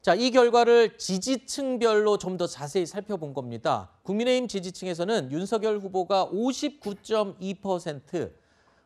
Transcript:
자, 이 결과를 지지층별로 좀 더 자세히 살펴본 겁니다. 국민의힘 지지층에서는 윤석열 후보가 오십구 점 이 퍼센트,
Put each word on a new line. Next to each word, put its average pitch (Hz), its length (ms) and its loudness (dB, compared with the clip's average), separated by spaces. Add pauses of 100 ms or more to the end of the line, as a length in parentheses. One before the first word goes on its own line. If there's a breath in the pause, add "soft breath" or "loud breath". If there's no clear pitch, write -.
자, 175 140 4
이 240 160 2
결과를 240 640 6
지지층별로 220 1200 0
좀 185 220 -4
더 175 80 0
자세히 165 400 -4
살펴본 180 480 -8
겁니다. 117 560 -4 (120)
국민의힘 247 460 0
지지층에서는 180 840 -4
윤석열 208 480 -2
후보가 190 540 0
오십구 240 720 -4
점 208 360 -2
이 190 140 -6
퍼센트, 170 800 -6 (520 soft breath)